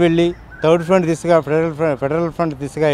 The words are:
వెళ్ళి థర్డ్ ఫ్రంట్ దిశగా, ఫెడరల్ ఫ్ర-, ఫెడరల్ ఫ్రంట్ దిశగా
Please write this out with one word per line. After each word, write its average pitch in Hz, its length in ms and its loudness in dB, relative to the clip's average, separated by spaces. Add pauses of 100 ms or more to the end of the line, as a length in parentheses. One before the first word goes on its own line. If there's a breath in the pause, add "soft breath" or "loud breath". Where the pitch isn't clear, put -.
వెళ్ళి 170 220 2 (360)
థర్డ్ 165 240 4
ఫ్రంట్ 180 220 2
దిశగా, 170 360 2
ఫెడరల్ 160 320 0
ఫ్ర-, 156 240 0
ఫెడరల్ 156 340 -2
ఫ్రంట్ 160 280 -4
దిశగా 151 300 -2